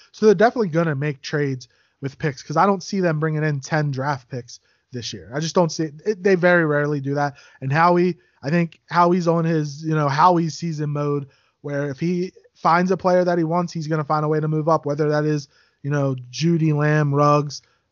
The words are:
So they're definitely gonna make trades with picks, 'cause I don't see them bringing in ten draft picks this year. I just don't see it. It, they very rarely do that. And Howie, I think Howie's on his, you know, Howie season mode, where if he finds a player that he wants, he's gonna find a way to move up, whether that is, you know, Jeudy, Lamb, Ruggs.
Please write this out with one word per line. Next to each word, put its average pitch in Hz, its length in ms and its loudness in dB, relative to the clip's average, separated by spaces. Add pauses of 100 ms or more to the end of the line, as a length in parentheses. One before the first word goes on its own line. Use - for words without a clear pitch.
(100)
So - 160 -2
they're 208 80 6
definitely 214 360 2
gonna 160 260 -2
make 139 260 -6
trades 139 460 -4 (320)
with 135 180 -8
picks, 143 240 -6
'cause 147 140 -10
I 170 100 4
don't 196 160 0
see - 160 -6
them 165 220 0
bringing 156 240 -2
in 147 160 -2
ten 147 320 -2
draft 135 360 -6
picks 123 300 -14 (320)
this 120 220 -10
year. 92 200 -16
I 135 60 -6
just 160 160 -6
don't 170 160 2
see 160 140 -4
it. 147 100 -8 (100)
It, 208 200 -2
they 196 100 4
very 175 300 4
rarely 147 360 0
do 139 140 -4
that. 143 200 -2 (260)
And 135 120 -4
Howie, 175 460 4 (240)
I 139 80 -6
think 170 300 -2 (100)
Howie's 175 380 2
on 170 160 2
his, 156 400 -2
you 160 100 -2
know, 151 140 0
Howie 165 400 4
season 151 420 -6
mode, 143 380 -4 (320)
where 143 280 -6
if 135 120 -10
he 180 320 -4 (220)
finds 175 360 2
a 190 60 2
player 180 280 2
that 175 140 0
he 165 60 0
wants, 170 280 -2
he's 160 140 -8
gonna 156 180 -2
find 151 180 -2
a 151 60 -2
way 156 100 0
to 156 100 -2
move 156 200 0
up, 156 160 2
whether 147 240 -2
that 151 160 0
is, 151 240 -2 (340)
you 139 80 -6
know, 139 240 0 (160)
Jeudy, 160 440 0
Lamb, 147 400 2
Ruggs. 147 480 2 (300)